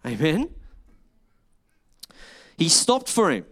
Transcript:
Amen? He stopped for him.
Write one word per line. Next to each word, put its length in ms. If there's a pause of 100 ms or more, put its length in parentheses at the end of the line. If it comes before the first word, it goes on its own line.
Amen? 460 (2000)
He 100
stopped 400
for 220
him. 220